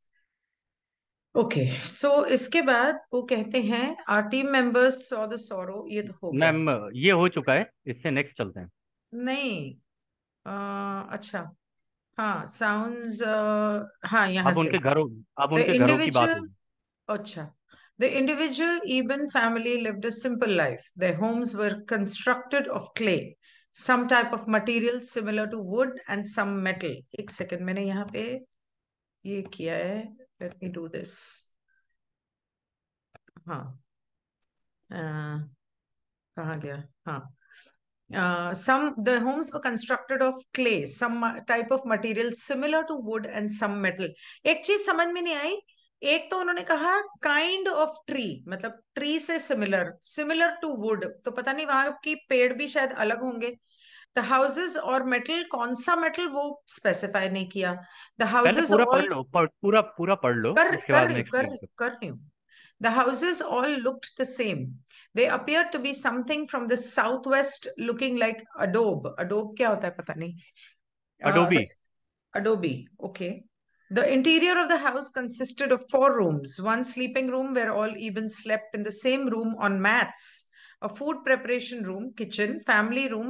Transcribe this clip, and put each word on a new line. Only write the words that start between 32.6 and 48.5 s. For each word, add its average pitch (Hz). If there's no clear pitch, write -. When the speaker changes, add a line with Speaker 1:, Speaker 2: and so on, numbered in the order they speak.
Speaker 1:
हाँ, 131
अ, 180
कहाँ 160
गया? 143
हाँ, 147
अ, 175
some, 269
"The 240
homes 277
were 294
constructed 254
of 262
clay, 220
some 233
ma-, 233
type 233
of 262
material 226
similar 294
to 320
wood 214
and 208
some 202
metal." 180
एक 330
चीज 403
समझ 339
में 349
नहीं 339
आई, 330
एक 311
तो 370
उन्होंने 349
कहा 339
kind 359
of 311
tree, 226
मतलब 190